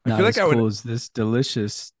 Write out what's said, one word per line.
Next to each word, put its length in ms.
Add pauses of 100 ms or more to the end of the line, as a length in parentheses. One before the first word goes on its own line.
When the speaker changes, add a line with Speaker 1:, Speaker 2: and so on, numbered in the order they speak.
Speaker 1:
Not 120
Speaker 2:
feel 80
like 100
Speaker 1:
as 40
Speaker 2:
I 60
would 120
Speaker 1:
cool 100
as 160
this 260
delicious 920